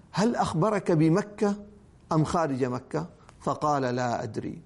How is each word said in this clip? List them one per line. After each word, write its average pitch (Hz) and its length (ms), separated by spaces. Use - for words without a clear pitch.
هل 226 240
أخبرك 190 560
بمكة 196 640
أم 160 120
خارج 143 400
مكة؟" 127 420
فقال: 147 420
"لا 123 420
أدري." 110 420